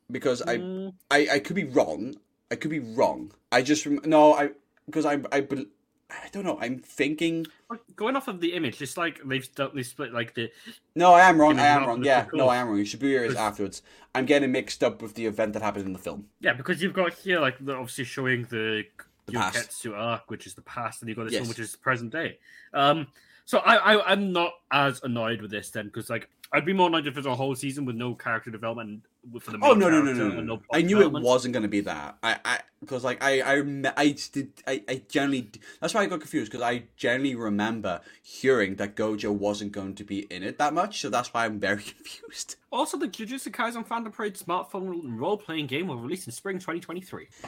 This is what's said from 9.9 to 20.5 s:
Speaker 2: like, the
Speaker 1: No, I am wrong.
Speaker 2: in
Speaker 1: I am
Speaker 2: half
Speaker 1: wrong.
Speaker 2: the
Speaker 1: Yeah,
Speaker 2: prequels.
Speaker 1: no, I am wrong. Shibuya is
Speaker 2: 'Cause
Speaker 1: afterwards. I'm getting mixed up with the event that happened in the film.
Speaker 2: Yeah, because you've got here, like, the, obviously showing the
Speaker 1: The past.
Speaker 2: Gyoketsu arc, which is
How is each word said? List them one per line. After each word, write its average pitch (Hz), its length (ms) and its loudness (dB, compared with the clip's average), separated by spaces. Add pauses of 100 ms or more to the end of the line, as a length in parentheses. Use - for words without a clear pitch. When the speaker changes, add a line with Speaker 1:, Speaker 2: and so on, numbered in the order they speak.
Speaker 2:
like, 117 220 -6
the 113 180 -6 (420)
Speaker 1:
No, 175 200 10
I 185 140 12
am 165 120 8
wrong. 151 120 8
Speaker 2:
in 131 60 4
Speaker 1:
I 139 80 6
am 147 140 8
Speaker 2:
half 135 80 0
Speaker 1:
wrong. 120 120 0
Speaker 2:
the 135 60 0
Speaker 1:
Yeah, 123 200 6
Speaker 2:
prequels. - 80 -8
Speaker 1:
no, 131 140 4
I 123 100 6
am 123 100 -2
wrong. 104 100 0
Shibuya 120 480 0
is 131 80 0
Speaker 2:
'Cause - 80 -6
Speaker 1:
afterwards. 104 400 -4 (320)
I'm 127 120 0
getting 143 260 4
mixed - 320 -2
up 110 180 0
with 107 120 -12
the 113 120 -4
event 107 280 -2
that 107 80 -6
happened 101 240 -4
in 95 60 -6
the 90 60 -10
film. 90 300 -10 (120)
Speaker 2:
Yeah, - 120 0
because 147 280 -4
you've 175 140 -2
got 175 200 0
here, 180 260 -2
like, 131 240 2
the, 135 100 -4
obviously 127 300 -8
showing 127 400 -2
the 110 400 -4 (420)
Speaker 1:
The 104 60 -14
past. 101 240 0 (280)
Speaker 2:
Gyoketsu 113 120 -8
arc, 113 340 -4
which 104 160 -12
is 98 80 -18